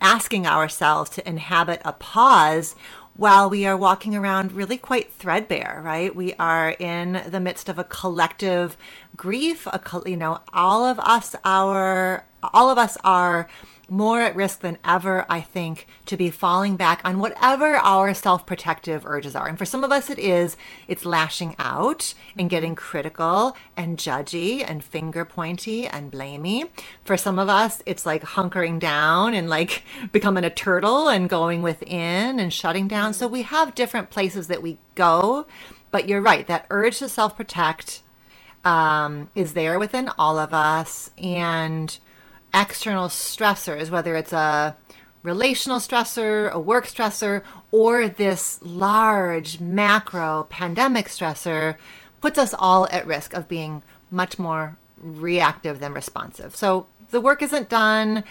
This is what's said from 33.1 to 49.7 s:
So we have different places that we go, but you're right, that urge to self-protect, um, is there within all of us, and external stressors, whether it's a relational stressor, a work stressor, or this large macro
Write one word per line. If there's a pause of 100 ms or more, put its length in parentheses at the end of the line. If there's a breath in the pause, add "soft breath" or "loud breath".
So
we
have
different
places
that
we (180)
go, (440 loud breath)
but
you're
right,
that
urge
to
self-protect, (600 soft breath)
um,
is
there
within
all
of
us,
and (560 soft breath)
external
stressors,
whether
it's
a (480 loud breath)
relational
stressor,
a
work
stressor, (280 loud breath)
or
this
large
macro